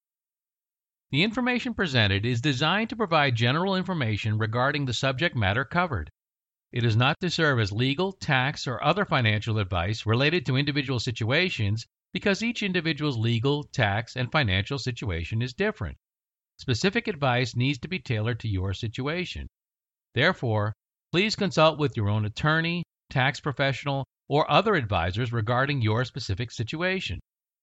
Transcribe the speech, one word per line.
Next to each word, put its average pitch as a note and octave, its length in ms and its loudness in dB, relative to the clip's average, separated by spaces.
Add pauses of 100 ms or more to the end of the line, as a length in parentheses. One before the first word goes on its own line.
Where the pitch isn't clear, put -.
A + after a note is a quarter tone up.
(1120)
The C#3+ 100 2
information A#3+ 520 -2
presented A2+ 520 2
is A#2+ 140 0
designed D#3 500 0
to A3+ 60 -8
provide D#3 400 2
general D#3+ 400 2
information A#2 600 -2
regarding B2+ 480 0
the B2 60 -2
subject C3+ 440 -2
matter G#2+ 280 2
covered. D3+ 460 -2 (600)
It A#2+ 120 -2
is A2 120 4
not C3 240 2
to F3+ 100 -2
serve C#3+ 300 2
as G2+ 100 0
legal, C3+ 420 0
tax, C3+ 540 -2
or B2 160 -4
other F3 220 2
financial A2 540 2
advice F#2+ 460 -2
related C#3+ 420 2
to B2+ 100 2
individual C#3 420 0
situations A2+ 880 0 (260)
because G3 300 0
each A3+ 220 -2
individual's D#3 520 0
legal, A#2 460 2
tax, A2+ 540 0
and B2+ 160 -4
financial A#2 460 2
situation A2 640 -4
is B2+ 100 -4
different. G3 440 -4 (640)
Specific F#3+ 480 0
advice C3 480 0
needs C3 240 2
to - 100 -10
be F#3 120 -4
tailored A2+ 400 -2
to A2+ 80 -6
your F#2+ 260 -2
situation. B2+ 720 -6 (680)
Therefore, A2+ 600 2 (380)
please G3+ 240 2
consult D#3+ 420 4
with C#3+ 180 0
your G2+ 120 0
own G#2 160 2
attorney, D#3+ 580 0 (280)
tax C3+ 280 0
professional, C3+ 680 -2 (240)
or C#3+ 220 2
other G3 240 4
advisors G#2 580 0
regarding B2 500 0
your A2 220 2
specific G#2+ 460 -6
situation. F3 680 -4 (420)